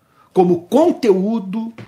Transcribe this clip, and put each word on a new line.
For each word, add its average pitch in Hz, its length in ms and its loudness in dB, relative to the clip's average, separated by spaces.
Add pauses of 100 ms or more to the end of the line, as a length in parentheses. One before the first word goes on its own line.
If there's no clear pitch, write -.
(320)
como 175 340 2
conteúdo 220 1040 0 (160)